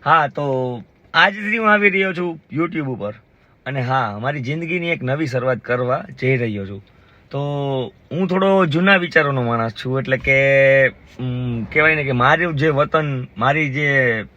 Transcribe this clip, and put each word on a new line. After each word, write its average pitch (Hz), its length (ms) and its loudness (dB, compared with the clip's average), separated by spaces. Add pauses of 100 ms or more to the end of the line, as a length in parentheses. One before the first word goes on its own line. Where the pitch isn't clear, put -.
હા, 151 220 4
તો 131 560 -4 (320)
આજથી 208 440 0
હું 220 140 2
આવી 202 180 4
રહ્યો 190 220 0
છું 170 280 -6 (120)
YouTube 165 280 -4
ઉપર. 107 340 -6 (520)
અને 135 140 -4
હા, 120 380 -2
મારી 139 220 -4
જિંદગીની 165 480 -4
એક 170 140 -4
નવી 139 240 -2
શરૂઆત 127 320 -2
કરવા 123 460 -2 (160)
જઈ 131 160 2
રહ્યો 107 300 -4
છું. 98 180 -14 (460)
તો 139 100 -6 (720)
હું 185 160 -2
થોડો 190 380 4
જૂના 180 300 4
વિચારોનો 151 460 2
માણસ 117 300 0 (120)
છું, 131 140 -2
એટલે 131 180 0
કે, 135 720 4
ઉમ, 123 760 -6
કહેવાય 156 300 2
ને 147 100 -2
કે 135 80 -2
મારું 151 440 2
જે 147 120 2
વતન, 147 600 0 (100)
મારી 143 320 0
જે 131 540 0 (120)